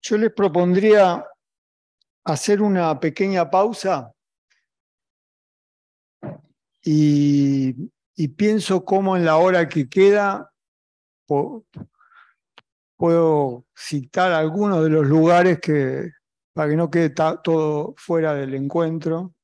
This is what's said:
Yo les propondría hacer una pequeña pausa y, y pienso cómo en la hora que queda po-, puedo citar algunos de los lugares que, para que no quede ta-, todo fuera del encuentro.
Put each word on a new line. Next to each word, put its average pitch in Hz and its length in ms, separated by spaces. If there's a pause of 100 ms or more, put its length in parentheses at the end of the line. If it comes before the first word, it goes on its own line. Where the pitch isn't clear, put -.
Yo 214 140
les 214 160
propondría 185 920 (1000)
hacer 202 380
una 175 380
pequeña 180 500
pausa 190 640 (2750)
y, 143 880 (400)
y 156 140
pienso 196 560
cómo 190 320
en 175 80
la 156 140
hora 175 300
que 135 200
queda 196 640 (720)
po-, 180 400 (1300)
puedo 156 760
citar 156 560
algunos 165 540
de 156 60
los 156 140
lugares 165 540
que, 139 540 (400)
para 151 180
que 156 60
no 165 120
quede 165 220
ta-, 160 320
todo 156 540
fuera 160 380
del 135 200
encuentro. 160 800 (120)